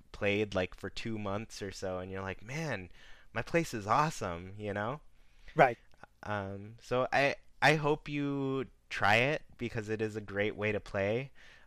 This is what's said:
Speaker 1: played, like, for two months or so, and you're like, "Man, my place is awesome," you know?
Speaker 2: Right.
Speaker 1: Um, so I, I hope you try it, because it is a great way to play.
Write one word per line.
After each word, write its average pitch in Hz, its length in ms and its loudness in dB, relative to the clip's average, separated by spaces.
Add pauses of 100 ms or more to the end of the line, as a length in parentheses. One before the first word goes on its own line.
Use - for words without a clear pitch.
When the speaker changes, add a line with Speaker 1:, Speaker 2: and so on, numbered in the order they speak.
(120)
Speaker 1:
played, 104 420 2
like, 92 220 0
for 98 120 -8
two 110 300 -6
months 98 420 -6
or 98 120 -8
so, 92 260 -4
and 92 140 -6
you're 95 100 -6
like, 95 220 -6
"Man, 123 440 -6 (460)
my 113 80 -2
place 165 320 0
is 104 140 -4
awesome," 101 680 2
you 104 160 -4
know? 107 280 -2 (560)
Speaker 2:
Right. 135 200 8 (460)
Speaker 1:
Um, 101 580 -6
so 127 320 0
I, 139 220 4 (260)
I 143 140 6
hope 151 340 0
you 139 580 -2 (240)
try 104 260 6
it, 135 260 4 (160)
because 110 300 -4
it 110 120 -2
is 107 140 -2
a 110 60 -4
great 101 340 -2
way 104 160 0
to 104 80 0
play. 107 540 0 (340)